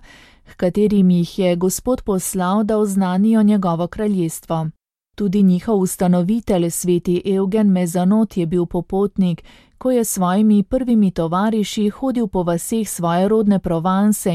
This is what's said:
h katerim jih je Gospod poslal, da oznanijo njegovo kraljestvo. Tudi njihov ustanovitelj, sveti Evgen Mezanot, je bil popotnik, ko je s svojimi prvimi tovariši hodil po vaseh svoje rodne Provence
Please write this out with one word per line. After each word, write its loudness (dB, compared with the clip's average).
h -20
katerim 2
jih 0
je 2
Gospod -2
poslal, -2
da 0
oznanijo 2
njegovo 2
kraljestvo. -4
Tudi 0
njihov 2
ustanovitelj, 0
sveti -2
Evgen 0
Mezanot, 0
je -2
bil -2
popotnik, -2
ko -2
je 2
s -4
svojimi 2
prvimi 0
tovariši -2
hodil -4
po -2
vaseh -4
svoje 0
rodne 2
Provence 0